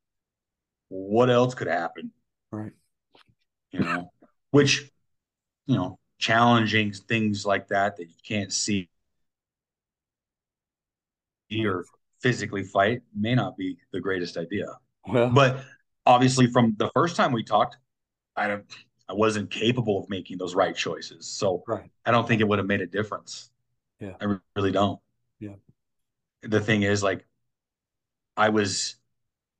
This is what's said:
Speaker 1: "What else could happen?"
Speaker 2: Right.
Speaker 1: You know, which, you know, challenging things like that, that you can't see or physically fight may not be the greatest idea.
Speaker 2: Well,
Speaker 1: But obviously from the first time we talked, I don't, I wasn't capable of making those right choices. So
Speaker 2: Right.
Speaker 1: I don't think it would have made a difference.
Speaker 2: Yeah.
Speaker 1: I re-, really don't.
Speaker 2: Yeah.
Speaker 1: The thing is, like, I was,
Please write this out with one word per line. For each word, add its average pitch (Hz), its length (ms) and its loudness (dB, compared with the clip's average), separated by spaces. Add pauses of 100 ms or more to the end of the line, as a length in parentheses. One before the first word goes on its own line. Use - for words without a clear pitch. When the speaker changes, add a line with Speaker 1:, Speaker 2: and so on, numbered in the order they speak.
(880)
Speaker 1:
"What 101 400 2
else 123 240 4
could 92 160 -8
happen?" 82 420 -6 (400)
Speaker 2:
Right. 107 220 -10 (1000)
Speaker 1:
You - 100 -8
know, - 300 -4 (400)
which, - 400 4 (760)
you 127 100 2
know, 92 240 -6 (180)
challenging 113 760 2
things 104 540 -2
like 98 220 0
that, 101 280 0
that 85 120 -14
you - 60 -20 (120)
can't 104 260 -4
see 98 360 -2 (2750)
or 90 200 -2 (360)
physically 104 420 -2
fight 101 400 0 (140)
may 107 180 0
not 101 220 0
be 92 200 -6 (160)
the 95 80 -6
greatest 90 360 -4
idea. 85 300 -6 (400)
Speaker 2:
Well, 120 240 2
Speaker 1:
But 131 340 4 (420)
obviously 127 400 6
from 117 320 4
the 110 160 0
first 170 220 0
time 175 160 2
we 117 100 -2
talked, 110 340 0 (600)
I 104 120 -2
don't, 104 160 -6 (440)
I 92 60 -12
wasn't 107 360 0
capable 110 480 0
of 87 120 -8
making 92 280 -8
those 87 160 -8
right 90 220 2
choices. - 500 -8
So 92 400 -2
Speaker 2:
Right. 107 240 -8 (140)
Speaker 1:
I 113 60 0
don't 117 180 2
think 113 120 2
it 110 80 2
would 101 100 2
have 95 100 -2
made 101 120 -2
a 92 60 -6
difference. 98 640 -8 (480)
Speaker 2:
Yeah. 98 220 -12
Speaker 1:
I 104 40 -6
re-, 101 140 -2 (180)
really 98 160 0
don't. 98 280 0 (400)
Speaker 2:
Yeah. 104 140 -14 (880)
Speaker 1:
The 107 180 0
thing 104 220 0
is, 101 200 0
like, 95 240 -2 (1120)
I 107 140 4
was, 104 460 -2 (640)